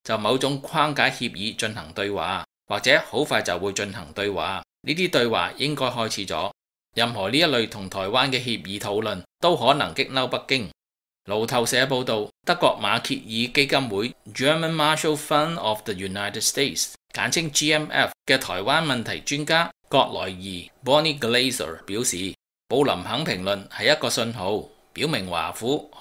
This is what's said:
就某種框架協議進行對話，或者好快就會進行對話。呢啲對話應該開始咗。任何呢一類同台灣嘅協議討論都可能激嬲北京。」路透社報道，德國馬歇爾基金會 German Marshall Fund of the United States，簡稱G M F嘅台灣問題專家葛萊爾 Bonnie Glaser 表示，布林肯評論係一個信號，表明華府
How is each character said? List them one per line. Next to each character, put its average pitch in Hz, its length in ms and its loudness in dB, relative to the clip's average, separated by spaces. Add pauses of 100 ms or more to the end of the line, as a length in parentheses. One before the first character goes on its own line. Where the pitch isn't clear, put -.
就 113 140 0
某 107 180 2
種 135 240 0
框 151 340 0
架 127 140 4
協 127 220 -4
議 98 260 -8
進 107 180 -4
行 82 200 -12
對 101 160 -2
話， 90 340 -2 (220)
或 104 120 -2
者 143 300 4
好 127 160 0
快 117 160 0
就 87 180 -2
會 98 140 -2
進 98 240 -4
行 80 160 -12
對 101 160 -2
話。 92 340 -4 (200)
呢 143 120 -2
啲 175 160 0
對 127 160 4
話 92 300 0
應 147 180 0
該 131 120 0
開 117 280 -2
始 98 120 -6
咗。 90 240 -2 (460)
任 117 180 2
何 98 160 -2
呢 135 80 2
一 170 60 6
類 120 240 2
同 98 200 -10
台 98 120 -6
灣 123 280 2
嘅 127 120 0
協 113 220 -4
議 98 160 -8
討 104 220 -2
論 104 220 -4 (160)
都 170 180 4
可 123 180 4
能 98 200 -2
激 - 120 0
嬲 131 200 -2
北 117 200 -4
京。」 123 220 0 (580)
路 107 200 0
透 120 180 2
社 123 200 0
報 135 180 0
道， 117 260 -2 (160)
德 175 120 2
國 - 260 4
馬 104 140 2 (100)
歇 139 100 -2
爾 113 360 -4
基 143 140 4
金 135 220 2
會 107 260 -2 (200)
German 160 400 2
Marshall 156 420 2
Fund 151 440 0
of 107 240 0
the 110 80 -4
United 101 500 -6
States， 123 520 0 (200)
簡 113 160 0
稱 165 220 0
G 151 200 2
M 151 160 2
F 131 220 2 (160)
嘅 135 120 6
台 - 160 -6
灣 147 300 2
問 123 200 -2
題 95 160 -6
專 143 260 -4
家 165 240 2 (180)
葛 139 100 4
萊 107 240 2
爾 92 480 -8 (120)
Bonnie 147 360 4
Glaser 117 640 0
表 101 180 -4
示， 92 320 -2 (320)
布 135 180 4
林 104 100 4 (100)
肯 117 200 -2
評 104 180 -2
論 98 260 -2
係 117 260 2
一 151 60 0
個 123 100 0
信 117 220 0
號， 101 320 -2 (280)
表 131 140 -2
明 104 240 -2
華 82 220 -2
府 131 360 -2 (120)